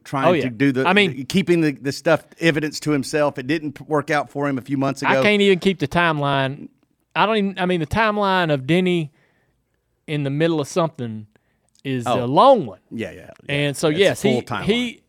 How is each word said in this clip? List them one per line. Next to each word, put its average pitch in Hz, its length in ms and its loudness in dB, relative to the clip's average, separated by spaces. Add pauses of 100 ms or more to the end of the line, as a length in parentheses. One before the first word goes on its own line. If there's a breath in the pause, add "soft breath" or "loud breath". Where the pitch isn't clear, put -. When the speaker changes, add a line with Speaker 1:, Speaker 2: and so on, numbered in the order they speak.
Speaker 1:
trying 143 240 -2
Speaker 2:
Oh, 180 60 4
yeah. 139 100 0
Speaker 1:
to 127 80 -4
do 135 200 2
the, 131 160 0
Speaker 2:
I 180 60 4
mean, 196 220 2
Speaker 1:
the, 135 100 -10
keeping 175 360 2
the, 151 100 0
the 131 200 -8
stuff, 160 320 0 (160)
evidence 156 420 0
to 151 100 -2
himself. 147 480 -2
It 127 80 -10
didn't 151 260 -4
p-, - 120 -18
work 151 260 -2
out 143 180 -2
for 143 180 -4
him 135 120 -2
a - 20 -10
few 139 160 -6
months 135 240 -2
Speaker 2:
I 147 120 2
Speaker 1:
ago. 254 100 2
Speaker 2:
can't 208 180 4
even 196 160 4
keep 190 220 -2
the 139 80 -2
timeline. 143 840 -2 (460)
I 175 100 4
don't 220 120 0
even, 196 200 -2
I 185 80 -2
mean, 180 140 0
the 151 80 -4
timeline 202 680 0
of 131 140 -4
Denny 175 440 0 (960)
in 147 160 -4
the 139 80 -4
middle 156 320 0
of 139 60 -4
something 120 580 -4 (580)
is 127 220 -4
Speaker 1:
Oh. 120 180 0
Speaker 2:
a 120 40 -2
long 190 400 4
one. 98 120 -16 (120)
Speaker 1:
Yeah, 110 180 -8
yeah, - 220 -20 (120)
yeah. 143 120 -6
Speaker 2:
And 143 200 -2
so, 170 120 0
Speaker 1:
It's 156 100 2
a - 20 -2
Speaker 2:
yes, 190 220 2
Speaker 1:
full 202 120 2
Speaker 2:
he, - 100 0
Speaker 1:
timeline. 104 220 -6
Speaker 2:
he, 233 440 -2